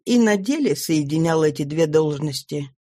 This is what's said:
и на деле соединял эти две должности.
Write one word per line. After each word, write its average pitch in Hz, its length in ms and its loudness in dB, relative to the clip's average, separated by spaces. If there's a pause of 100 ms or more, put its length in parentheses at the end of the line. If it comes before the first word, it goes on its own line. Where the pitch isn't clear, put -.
и 247 140 2
на 220 180 4
деле 202 400 -2
соединял 160 680 0
эти 156 180 0
две 156 240 0
должности. 147 880 -2 (140)